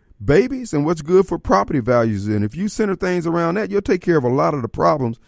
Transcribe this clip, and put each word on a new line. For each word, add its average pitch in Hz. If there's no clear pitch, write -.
babies 247
and 147
what's 160
good 180
for 170
property 185
values. 113
And 104
if 110
you 196
center 196
things 180
around 170
that, 202
you'll 202
take 185
care 170
of 135
a 123
lot 151
of 139
the 113
problems. 143